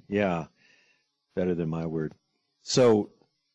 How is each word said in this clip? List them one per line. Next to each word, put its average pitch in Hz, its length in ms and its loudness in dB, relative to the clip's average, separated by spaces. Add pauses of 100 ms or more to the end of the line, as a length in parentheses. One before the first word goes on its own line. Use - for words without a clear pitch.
Yeah. 95 380 -2 (880)
Better 90 200 -2
than 82 140 -4
my 82 160 -6
word. 80 280 -6 (500)
So 113 480 2 (440)